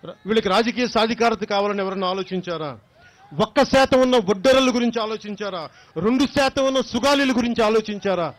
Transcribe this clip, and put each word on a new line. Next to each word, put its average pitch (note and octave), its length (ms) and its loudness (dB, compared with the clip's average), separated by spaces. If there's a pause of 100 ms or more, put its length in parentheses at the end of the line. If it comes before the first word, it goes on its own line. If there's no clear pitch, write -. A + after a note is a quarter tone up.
వీళ్ళకి G#3 440 -2
రాజకీయ A3+ 380 0
సాధికారత A3+ 560 0
కావాలని G3+ 360 -2
ఎవరన్నా F#3+ 280 -4
ఆలోచించారా? F3 720 -6 (600)
ఒక్క A3 240 2
శాతం C4+ 380 4
ఉన్న B3+ 140 4
ఒడ్డెరల A#3+ 540 2
గురించి A#3 320 0
ఆలోచించారా? G#3 680 -8 (280)
రెండు A#3+ 280 2
శాతం C4+ 420 0
ఉన్న C4 140 0
సుగాలీల C4 560 0
గురించి A#3 260 0
ఆలోచించారా? G3+ 760 0